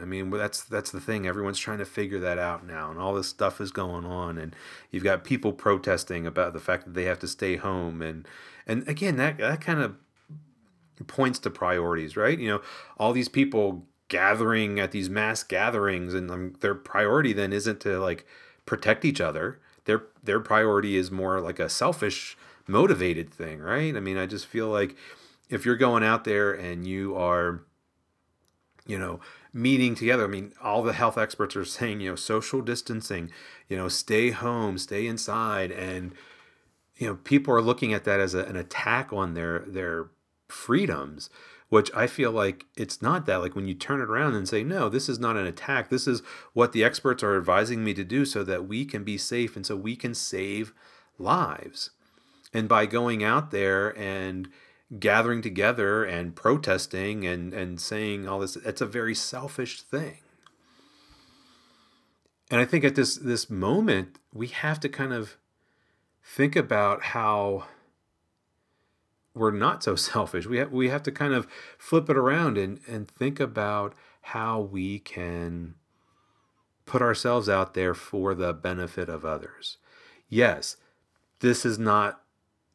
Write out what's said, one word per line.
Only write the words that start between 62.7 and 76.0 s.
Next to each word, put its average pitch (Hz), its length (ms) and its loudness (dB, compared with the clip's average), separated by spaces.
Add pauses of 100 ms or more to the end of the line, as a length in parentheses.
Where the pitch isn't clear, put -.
at 135 100 6
this, 135 220 4
this 120 340 -2
moment, 104 720 2 (120)
we 113 140 -6
have 151 340 -4
to 147 80 -2
kind 135 240 -4
of 113 240 -6 (840)
think 143 320 2
about 104 520 4
how 104 580 0 (1700)
we're 113 160 4
not 113 320 2
so 95 140 0
<laughs> - 0 -
selfish. 90 500 -2
We 120 120 -2
ha-, 143 120 0
we 127 180 2
have 143 140 0
to 143 100 -4
kind 143 220 0
of 123 120 0 (320)
flip 160 300 2
it 143 80 4
around 135 400 4
and, 98 320 -2
and 107 200 -8
think 139 300 -4
about 104 560 -2 (280)
how 113 380 -2
we 98 400 -4
can 85 760 -8 (1120)